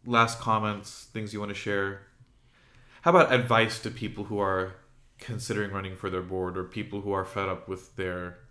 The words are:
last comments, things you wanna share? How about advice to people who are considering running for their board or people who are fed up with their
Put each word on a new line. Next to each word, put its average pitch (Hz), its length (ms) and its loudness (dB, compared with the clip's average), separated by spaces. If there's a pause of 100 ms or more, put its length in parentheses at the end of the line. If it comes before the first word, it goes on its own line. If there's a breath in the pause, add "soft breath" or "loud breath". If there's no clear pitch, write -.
last 117 340 4
comments, 107 720 -2
things 107 220 -6
you 104 60 -4
wanna 101 140 -6
share? 98 480 -2 (1000 soft breath)
How 170 80 4
about 170 220 8
advice 120 480 4
to 113 100 -6
people 107 340 -8
who 101 140 -4
are 95 380 0 (420)
considering 104 540 -4
running 95 240 -6
for 95 140 -6
their 92 120 -2
board 90 340 -4
or 90 80 -4
people 101 360 -8
who 101 120 -4
are 95 120 0
fed 98 240 -4
up 90 200 -6
with - 280 -10
their 90 420 -6 (120)